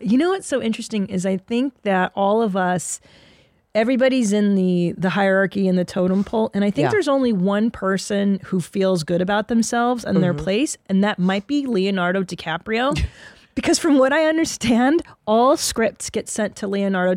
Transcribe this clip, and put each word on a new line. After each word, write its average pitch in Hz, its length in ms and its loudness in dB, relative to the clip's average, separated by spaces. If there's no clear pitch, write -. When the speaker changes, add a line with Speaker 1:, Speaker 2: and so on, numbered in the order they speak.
Speaker 1:
You 226 180 2
know 339 120 2
what's 381 180 -4
so 262 120 -2
interesting 220 460 -4
is 185 180 -4
I 190 120 0
think 240 360 -4
that 185 340 0
all 202 260 2
of 202 140 0
us, 180 440 -2
everybody's 247 580 2
in 208 220 2
the, 180 440 2
the 180 120 0
hierarchy 196 580 2
and 185 100 2
the 180 60 0
totem 185 400 0
pole. 220 300 -2
And 202 100 0
I 208 60 2
think 285 160 0
Speaker 2:
Yeah. 254 40 2
Speaker 1:
there's 381 180 0
only 269 240 2
one 202 380 0
person 196 760 -2
who 190 140 -2
feels 190 440 0
good 175 180 -2
about 208 260 -2
themselves 240 560 0
and 190 180 2
their 175 120 2
Speaker 2:
Mm-hmm. 147 100 -6
Speaker 1:
place. 208 320 -2
And 190 160 2
that 208 140 -2
might 190 280 0
be 285 200 -2
Leonardo 190 560 0
DiCaprio. 185 840 -4
Speaker 2:
<laughs> - 60 -18
Speaker 1:
Because 320 240 0
from 294 200 2
what 262 160 4
I 311 100 2
understand, 311 760 2
all 240 320 4
scripts - 500 -4
get - 180 -6
sent 208 300 -6
to 208 100 -8
Leonardo 196 500 0